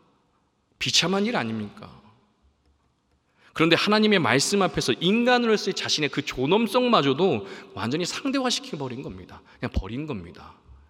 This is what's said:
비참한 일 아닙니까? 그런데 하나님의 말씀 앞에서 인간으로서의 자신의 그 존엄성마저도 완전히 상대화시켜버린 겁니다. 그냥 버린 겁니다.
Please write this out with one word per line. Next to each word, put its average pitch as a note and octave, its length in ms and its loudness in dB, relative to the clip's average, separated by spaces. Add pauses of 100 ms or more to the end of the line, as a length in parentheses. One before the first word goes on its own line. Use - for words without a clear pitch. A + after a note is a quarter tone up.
(800)
비참한 F3+ 460 0
일 A#3+ 100 -4
아닙니까? G#2+ 680 -8 (1500)
그런데 E3 240 4
하나님의 G#3+ 440 4
말씀 C#3+ 420 4
앞에서 D3+ 320 0
인간으로서의 A#3 800 2
자신의 - 380 -2
그 C#3+ 120 -4
존엄성마저도 F3 1200 2 (260)
완전히 B2+ 320 -4
상대화시켜버린 F#3 960 -4
겁니다. F#2 400 -14 (180)
그냥 - 140 -6
버린 A#2 320 -4
겁니다. F#2 480 -12 (360)